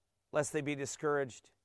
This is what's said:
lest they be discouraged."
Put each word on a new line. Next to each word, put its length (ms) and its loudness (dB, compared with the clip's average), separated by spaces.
lest 180 2
they 100 0
be 140 -2
discouraged." 760 -2